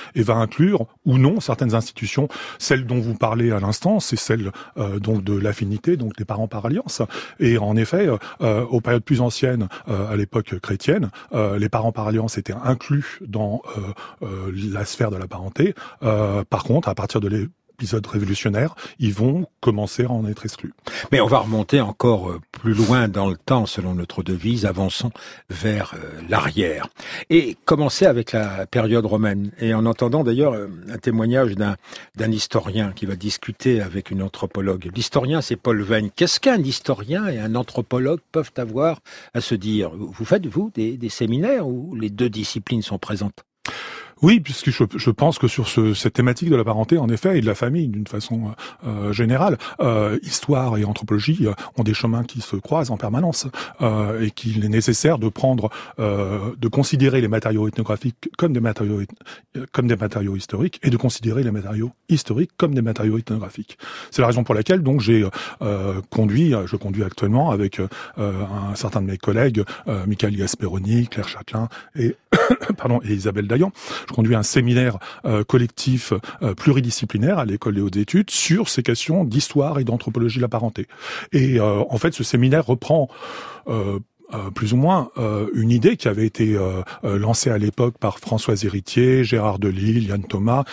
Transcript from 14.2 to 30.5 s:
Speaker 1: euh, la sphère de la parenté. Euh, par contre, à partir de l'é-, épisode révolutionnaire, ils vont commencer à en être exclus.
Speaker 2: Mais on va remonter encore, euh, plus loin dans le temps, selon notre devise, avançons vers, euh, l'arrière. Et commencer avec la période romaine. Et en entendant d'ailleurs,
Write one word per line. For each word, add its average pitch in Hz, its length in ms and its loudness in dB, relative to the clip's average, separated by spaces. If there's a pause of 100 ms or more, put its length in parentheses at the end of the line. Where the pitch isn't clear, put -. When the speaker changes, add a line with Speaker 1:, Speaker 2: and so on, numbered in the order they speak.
Speaker 1:
euh, 95 280 -8 (180)
la 104 140 -4
sphère 110 260 -2
de 95 60 -4
la 92 100 -8
parenté. 98 460 0 (280)
Euh, 104 480 2
par - 140 -2
contre, - 240 2
à 98 80 0
partir 104 240 -2
de 101 80 0
l'é-, 104 220 -2 (320)
épisode 107 260 -2
révolutionnaire, 101 680 0 (240)
ils 110 140 2
vont 131 320 2 (160)
commencer 104 420 0
à 123 60 0
en 113 180 -2
être 104 160 -6
exclus. - 300 -10 (400)
Speaker 2:
Mais 139 80 6
on 110 60 4
va 131 100 6
remonter 110 420 2
encore, 107 500 2
euh, 87 120 -8 (100)
plus 113 220 0
loin 113 340 4
dans 98 220 0
le 90 80 -4
temps, 123 280 2
selon 92 300 -4
notre 87 260 -6
devise, 95 440 -2
avançons 95 460 -2 (380)
vers, 101 460 -4
euh, 80 320 -14
l'arrière. 82 640 -2 (400)
Et 151 340 4
commencer 151 420 4
avec 120 280 2
la 98 340 -2
période 113 380 2
romaine. 101 460 0 (100)
Et 113 120 2
en 110 120 2
entendant 120 400 2
d'ailleurs, 123 300 2